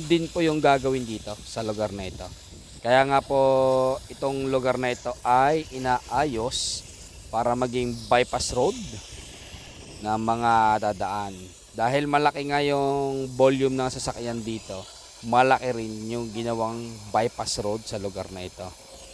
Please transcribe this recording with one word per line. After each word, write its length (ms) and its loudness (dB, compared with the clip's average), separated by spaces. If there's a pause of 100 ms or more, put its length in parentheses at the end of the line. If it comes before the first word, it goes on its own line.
din 240 2
po 80 -4
yung 240 2
gagawin 400 4
dito 400 -6
sa 240 -6
lugar 240 -2
na 160 -6
ito. 240 -10 (500)
Kaya 240 6
nga 160 4
po 180 0 (680)
itong 480 -2
lugar 260 2
na 140 0
ito 260 -6
ay 540 4
inaayos 1120 -2 (420)
para 240 2
maging 400 0 (160)
bypass 480 2
road 220 2 (1200)
ng 160 -2
mga 360 2 (280)
dadaan. 560 -2 (400)
Dahil 320 2
malaki 400 2
nga 160 0
yung 720 0
volume 400 4
ng 160 0
sasakyan 480 -6
dito, 400 -6 (480)
malaki 480 4
rin 320 -6
yung 240 -6
ginawang 480 -2 (320)
bypass 480 0
road 240 -2
sa 160 -6
lugar 320 -6
na 160 -8
ito. 160 -12 (500)